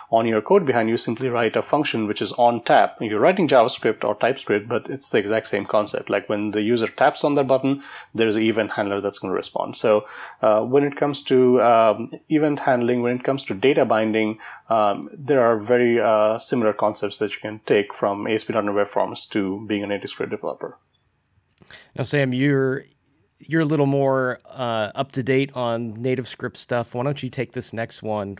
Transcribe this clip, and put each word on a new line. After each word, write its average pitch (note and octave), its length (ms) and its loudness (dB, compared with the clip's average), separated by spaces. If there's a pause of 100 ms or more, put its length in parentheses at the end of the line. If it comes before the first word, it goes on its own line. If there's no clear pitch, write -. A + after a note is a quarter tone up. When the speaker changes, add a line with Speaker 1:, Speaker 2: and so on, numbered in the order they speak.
(120)
Speaker 1:
on A#2 140 4
your A2 160 2
code F#3+ 240 4
behind, A#2+ 240 2
you A#2 80 2
simply B2 320 -2
write A#2+ 260 0
a A2+ 60 0
function C#3+ 440 0
which G#2 160 -2
is G#2+ 120 -2
on A#2+ 320 2
tap. A#2 340 4
You're G#2+ 220 -2
writing F3+ 260 4
JavaScript B2+ 560 2
or A2+ 100 0
TypeScript, A2+ 540 -2
but A#2+ 220 -4
it's C3+ 200 -4
the A#2+ 100 2
exact G#2 280 -2
same G2+ 180 -4
concept. - 440 -2
Like, G2+ 180 -2
when G#2 240 -4
the G#2+ 120 -2
user A2+ 260 0
taps - 340 0
on C#3+ 120 0
that C#3 120 2
button, C3+ 340 2 (320)
there's A2 220 2
an A2 80 0
event A2 280 0
handler G2+ 280 -2
that's G2 200 -4
gonna F#2+ 140 -6
respond. - 440 -6
So, G#2+ 280 2 (360)
uh, G#2+ 220 4
when C3 200 2
it C#3+ 140 -4
comes D3 240 -2 (100)
to, B2+ 300 6
um, A2+ 500 4 (160)
event D3+ 320 0
handling, B2 440 0
when A#2+ 120 0
it B2 80 -8
comes C3+ 220 -2
to - 80 -6
data C3+ 320 2
binding, A2 520 0 (320)
um, G#2+ 440 0
there C3+ 320 2
are A#2 120 4
very, A#2+ 400 2
uh, A2 420 2
similar A2+ 340 0
concepts G#2 460 -2
that G#2+ 160 -4
you - 40 -12
can G#2+ 260 -10
take G2+ 280 2
from G2+ 340 -2
A A2 60 -2
S A2 100 0
P - 80 -6
dot A2 140 0
net G#2 100 -2
Web G2+ 120 2
Forms - 400 -2
to G2+ 380 -2
being G2+ 160 -2
a G#2 60 -6
native G2+ 220 -6
script - 220 -6
developer. - 460 -8 (1200)
Speaker 2:
Now, - 80 -4
Sam, C3+ 300 0
you're, C3+ 520 0 (540)
you're D#3+ 220 -2
a D#3+ 40 2
little D3 200 2
more, C3+ 600 0
uh, A2+ 500 -4
up C3 180 -4
to C3 100 -4
date C3+ 320 0
on A#2 400 -4
native B2+ 320 -4
script - 300 -12
stuff. A#2+ 380 -6
Why B2 80 -4
don't C#3+ 180 -4
you C3 80 -8
take A#2+ 220 -8
this - 220 -10
next A2+ 280 -10
one? G#2 380 -6